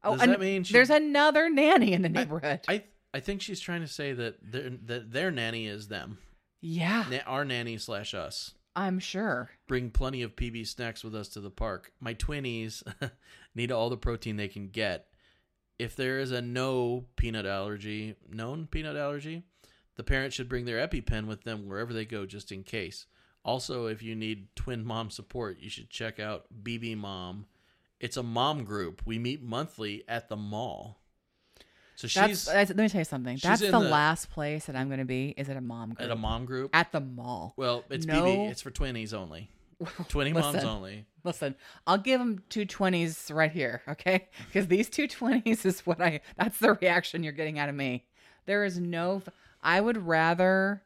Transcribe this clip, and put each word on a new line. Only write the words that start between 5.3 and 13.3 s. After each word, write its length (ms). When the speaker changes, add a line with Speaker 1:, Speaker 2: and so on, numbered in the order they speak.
Speaker 2:
nanny 360
is 220
them. 300
Speaker 1:
Yeah. 500
Speaker 2:
Na-, 160
our 180
nanny 340
slash 360
us. 380
Speaker 1:
I'm 240
sure. 520
Speaker 2:
Bring 220
plenty 320
of 120
P 160
B 140
snacks 400
with 100
us 160
to 100
the 100
park. 500
My 140
twinnies 680
<laughs> 540